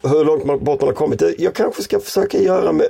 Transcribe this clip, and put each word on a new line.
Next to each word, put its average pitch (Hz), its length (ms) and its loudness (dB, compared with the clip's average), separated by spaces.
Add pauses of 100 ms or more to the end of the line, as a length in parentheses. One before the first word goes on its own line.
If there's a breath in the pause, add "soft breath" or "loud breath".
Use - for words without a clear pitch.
Hur 147 220 2
långt 151 200 2
man, 139 200 -2
bort 143 160 0
man 139 80 2
har - 60 0
kommit. - 260 -2
Jag, 170 200 2
jag 165 140 0
kanske - 280 -2
ska 202 180 -2
försöka 196 380 -2
göra 185 340 2
med, 156 180 2